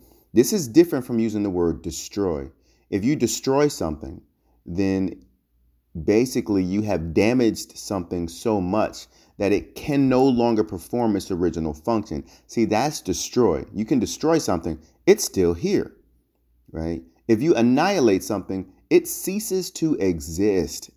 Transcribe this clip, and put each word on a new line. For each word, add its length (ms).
This 200
is 140
different 380
from 140
using 240
the 80
word 320
destroy. 680
If 140
you 120
destroy 520
something, 520
then 600
basically 600
you 180
have 320
damaged 640
something 500
so 320
much 460
that 140
it 240
can 320
no 160
longer 400
perform 520
its 140
original 440
function. 500
See, 180
that's 360
destroy. 720
You 120
can 160
destroy 380
something, 420
it's 160
still 320
here, 380
right? 300
If 140
you 120
annihilate 680
something, 480
it 160
ceases 680
to 240
exist. 1000